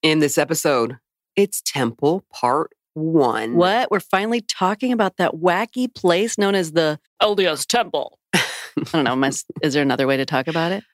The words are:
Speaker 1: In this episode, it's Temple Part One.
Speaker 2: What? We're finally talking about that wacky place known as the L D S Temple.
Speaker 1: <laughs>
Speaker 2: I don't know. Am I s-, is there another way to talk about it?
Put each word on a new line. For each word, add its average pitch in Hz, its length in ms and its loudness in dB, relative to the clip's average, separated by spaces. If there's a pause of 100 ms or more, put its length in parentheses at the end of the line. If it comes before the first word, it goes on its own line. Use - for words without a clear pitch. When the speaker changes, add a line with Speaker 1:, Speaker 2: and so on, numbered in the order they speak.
Speaker 1:
In 156 140 4
this 147 180 2
episode, 143 600 0 (360)
it's 196 300 0
Temple 143 640 0
Part 131 420 -2 (200)
One. 127 640 0
Speaker 2:
What? 190 340 2
We're 208 100 0
finally 214 420 -2
talking 208 500 -2
about 220 260 0
that 175 200 0
wacky 202 540 0
place 190 460 0
known 202 160 2
as 170 200 0
the 156 260 2 (200)
L 208 140 2
D 196 140 2
S 151 180 -2
Temple. - 600 -2
Speaker 1:
<laughs> - 100 -14
Speaker 2:
I 180 60 2 (520)
don't 156 120 2
know. 120 80 0
Am 131 100 2
I 139 60 2
s-, - 160 -8 (180)
is 151 100 0
there 147 80 2
another 135 240 0
way 135 100 2
to 135 100 -2
talk 135 220 -2
about 165 240 -2
it? 196 120 -6 (100)